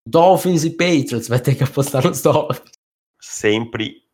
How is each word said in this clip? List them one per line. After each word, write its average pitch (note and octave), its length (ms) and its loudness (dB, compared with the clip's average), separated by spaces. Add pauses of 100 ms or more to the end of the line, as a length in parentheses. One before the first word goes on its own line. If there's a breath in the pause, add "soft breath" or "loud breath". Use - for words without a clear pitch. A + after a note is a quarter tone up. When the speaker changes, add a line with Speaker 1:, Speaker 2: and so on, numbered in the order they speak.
Speaker 1:
Dolphins E3+ 560 2
e D#3+ 80 -2
Patriots, C#3+ 560 -2
vai A#2+ 140 0
ter C3+ 160 0
que C3 80 0
apostar C3+ 420 -2
nos D#3+ 160 -2
Dolphins. D3+ 400 0 (580)
Speaker 2:
Sempre A2 840 -4 (120)